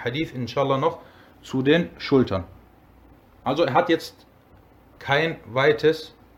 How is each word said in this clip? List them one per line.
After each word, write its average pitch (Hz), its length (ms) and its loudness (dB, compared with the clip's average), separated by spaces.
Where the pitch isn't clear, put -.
Hadith 135 300 -6
inshallah 135 440 -2
noch 156 220 -2
zu 131 200 -4
den 156 360 2
Schultern. 110 460 0
Also 170 200 0
er 131 100 0
hat 170 160 2
jetzt - 360 -4
kein 156 460 -2
weites 147 680 0